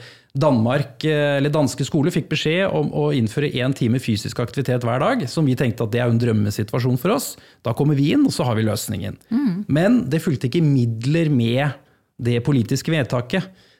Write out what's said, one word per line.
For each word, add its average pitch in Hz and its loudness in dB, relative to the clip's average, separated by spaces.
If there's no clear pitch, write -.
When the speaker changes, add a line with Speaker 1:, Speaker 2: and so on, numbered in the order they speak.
Speaker 1:
Danmark, 131 2
eh, 143 2
eller 143 0
danske 147 0
skoler 156 0
fikk - -2
beskjed 165 0
om 151 -2
å 151 0
innføre 127 0
en 135 0
time 123 2
fysisk 107 -4
aktivitet 123 -2
hver 117 0
dag, 208 0
som 160 0
vi 127 2
tenkte 120 0
at 104 -6
det 120 0
er 123 0
jo 117 2
en 117 2
drømmesituasjon 113 0
for 208 0
oss. - -6
Da 117 -2
kommer 147 2
vi 143 2
inn, 285 4
og - 0
så - 0
har 120 0
vi 110 0
løsningen. 101 -4
Speaker 2:
Mm. 208 0
Speaker 1:
Men 190 2
det 156 0
fulgte 127 -2
ikke 170 0
midler 139 2
med 127 2
det 120 0
politiske 135 0
vedtaket. 143 -2